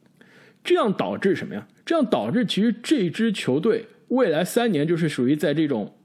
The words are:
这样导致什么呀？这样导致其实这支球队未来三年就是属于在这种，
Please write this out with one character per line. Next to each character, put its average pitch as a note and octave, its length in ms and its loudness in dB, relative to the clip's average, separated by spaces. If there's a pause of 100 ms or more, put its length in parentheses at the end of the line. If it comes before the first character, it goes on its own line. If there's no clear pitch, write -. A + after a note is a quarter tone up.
(640)
这 F4 120 2
样 C4+ 180 2
导 G2+ 240 -2
致 F#3 180 2
什 - 120 -8
么 - 80 -10
呀？ G#2 120 -10 (200)
这 E4+ 100 0
样 D4+ 80 2
导 E3 260 0
致 A#3 140 0
其 F#3 180 -2
实 A#3 100 2 (100)
这 A3+ 260 0
支 A3 240 -2
球 C3 260 -2
队 E3+ 280 0 (220)
未 A#3+ 200 2
来 D#3+ 160 2
三 A#3 260 0
年 D3 160 0
就 E3+ 100 0
是 D#3+ 120 0
属 B2+ 180 -2
于 C#3+ 80 4
在 D3 200 0
这 D#3 120 0
种， A2+ 260 -4 (120)